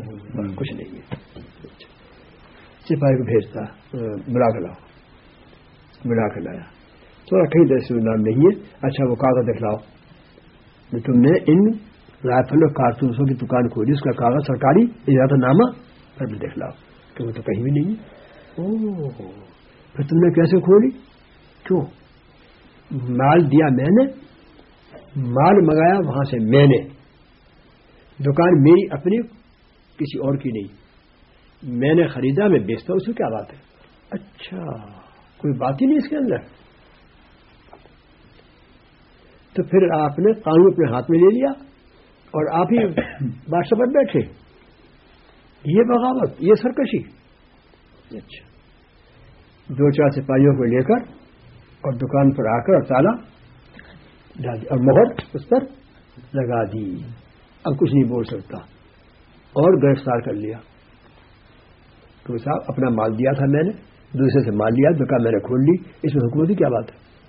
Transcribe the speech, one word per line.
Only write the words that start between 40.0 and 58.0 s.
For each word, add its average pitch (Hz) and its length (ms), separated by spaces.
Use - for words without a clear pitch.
آپ 143 180
نے 202 140
قانون 180 400
اپنے 143 200
ہاتھ 127 180
میں 165 80
لے 190 160
لیا 269 160
اور 156 300
آپ 180 120
ہی 233 140
بادشاہ 170 300
پر 247 80
بیٹھے، 262 340
یہ 170 180
بغاوت، 240 560
یہ 202 160
سرکشی۔ 240 440
اچھا، - 300
دو 139 220
چار 143 200
سپاہیوں 135 460
کو 127 80
لے 123 180
کر 220 300
اور 139 120
دکان 135 400
پر 139 140
آ 113 120
کر 190 140
اور 156 100
تالا 165 480
ڈال 120 180
دیا - 100
اور 135 80
مہر 139 360
اس - 140
پر 262 120
لگا 120 300
دی، 98 320
اب 160 140
کچھ 135 160
نہیں 135 100